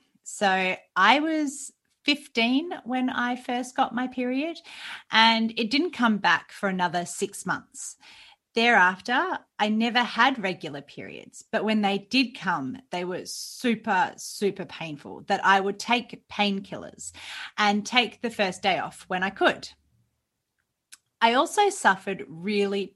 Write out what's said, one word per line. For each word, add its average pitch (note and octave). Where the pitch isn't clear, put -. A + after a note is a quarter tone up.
So F#3+
I G#3+
was D#4
fifteen C4+
when B3+
I A#3+
first B3
got -
my B3
period, B3+
and A3+
it A3
didn't D#4
come A3
back F3
for -
another F3+
six -
months. -
Thereafter, A#3
I G#3+
never A3+
had A#3+
regular D#3
periods, -
but G#3
when A3
they G3+
did A#3+
come, C#3
they F3+
were F3+
super, A3
super -
painful, C#3+
that G3
I G3
would G3+
take -
painkillers -
and G#3
take A#3+
the A#3+
first G3
day F#3
off -
when F#3
I G3
could. -
I A#3
also E4+
suffered G3
really G3